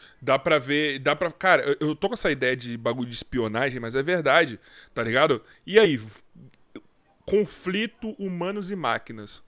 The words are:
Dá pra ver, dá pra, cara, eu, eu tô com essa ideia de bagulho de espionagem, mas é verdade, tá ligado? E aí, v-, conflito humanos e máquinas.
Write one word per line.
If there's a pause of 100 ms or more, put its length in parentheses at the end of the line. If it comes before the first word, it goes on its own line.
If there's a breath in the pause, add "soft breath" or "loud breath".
(200 soft breath)
Dá
pra
ver,
dá
pra,
cara,
eu,
eu
tô
com
essa
ideia
de
bagulho
de
espionagem,
mas
é
verdade, (360 soft breath)
tá
ligado? (260 soft breath)
E
aí,
v-, (1040)
conflito
humanos
e
máquinas.